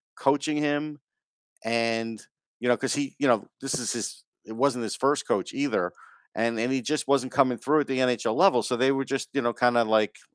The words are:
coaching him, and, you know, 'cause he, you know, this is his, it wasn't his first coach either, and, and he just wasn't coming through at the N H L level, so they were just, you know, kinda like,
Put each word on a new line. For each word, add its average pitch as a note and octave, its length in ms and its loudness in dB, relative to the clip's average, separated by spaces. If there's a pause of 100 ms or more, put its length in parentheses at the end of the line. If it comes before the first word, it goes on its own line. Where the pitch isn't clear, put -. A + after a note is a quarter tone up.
(160)
coaching D3 420 0
him, D3 420 -2 (680)
and, A2+ 600 -2 (340)
you B2 100 0
know, A#2+ 80 4
'cause - 180 -2
he, C#3+ 240 -2
you C#3 80 2
know, A2+ 200 4 (140)
this - 180 -4
is A#2 140 -6
his, - 320 -8 (200)
it A2 80 -10
wasn't B2 300 0
his G#2+ 120 -4
first C#3 320 0
coach G2 260 0
either, A2 400 -2 (420)
and, A#2 240 0
and B2 140 0
he C3 80 0
just D3 260 -4
wasn't C3 260 0
coming B2+ 240 2
through D3 240 0
at B2+ 60 -4
the C3 140 -2
N B2+ 80 2
H A#2+ 180 -2
L A2 80 0
level, D3 280 4
so B2 140 -2
they C3 160 2
were C3+ 120 -2
just, - 280 -4
you C#3 80 0
know, A#2 120 0
kinda A#2+ 320 2
like, A2 320 2 (180)